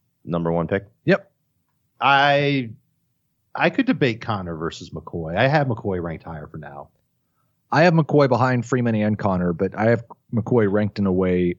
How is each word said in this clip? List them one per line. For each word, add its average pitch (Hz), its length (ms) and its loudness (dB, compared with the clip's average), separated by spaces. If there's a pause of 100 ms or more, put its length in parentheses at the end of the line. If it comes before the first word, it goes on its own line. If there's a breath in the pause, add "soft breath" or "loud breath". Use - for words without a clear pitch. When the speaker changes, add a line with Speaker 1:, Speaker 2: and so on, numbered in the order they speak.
(260)
Speaker 1:
number 82 260 -2
one 85 160 -2
pick? 98 200 -4 (180)
Speaker 2:
Yep. 190 260 0 (720)
Speaker 3:
I, 139 720 2 (840)
I 160 160 2
could 226 160 0
debate 135 360 0
Connor 92 340 -6
versus 80 340 -8
McCoy. 82 480 -8
I 123 100 4
have 143 200 0
McCoy 98 340 -4
ranked 82 220 -8
higher 80 240 -12
for 82 100 -18
now. 71 320 -16 (840)
Speaker 2:
I 151 120 4
have 175 100 6
McCoy 147 340 4
behind 123 380 0
Freeman 120 300 0
and 107 220 0
Connor, 90 360 0
but 92 240 -4
I 104 80 0
have 117 180 2 (300)
McCoy 110 380 0
ranked 104 260 0
in 101 80 0
a 95 60 2
way 90 480 0